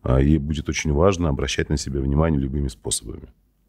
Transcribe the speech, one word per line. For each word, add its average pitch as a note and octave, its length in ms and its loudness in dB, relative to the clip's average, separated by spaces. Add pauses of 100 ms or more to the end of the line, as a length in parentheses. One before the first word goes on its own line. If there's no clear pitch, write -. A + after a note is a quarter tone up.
А B1+ 180 2
ей D2 180 6
будет D2 300 -4
очень D#2 240 -2
важно E2+ 380 2
обращать C2+ 400 -4
на D2+ 80 0
себя C#2 220 -6
внимание D2 400 2
любыми C2+ 280 -2
способами. - 600 -10 (400)